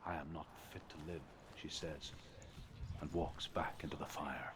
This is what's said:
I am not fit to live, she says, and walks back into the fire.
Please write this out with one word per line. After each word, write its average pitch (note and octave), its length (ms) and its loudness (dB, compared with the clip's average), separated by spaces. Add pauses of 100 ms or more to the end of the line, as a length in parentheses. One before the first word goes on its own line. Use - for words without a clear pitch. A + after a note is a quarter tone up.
I F2 100 4
am D2+ 180 2
not D#2+ 140 -2 (240)
fit - 180 -6
to D#2+ 220 -4
live, E2 100 0 (340)
she - 140 -4
says, D#2 420 0 (880)
and D2 120 2
walks D#2+ 340 6
back - 360 4
into - 140 2
the - 80 0
fire. - 500 0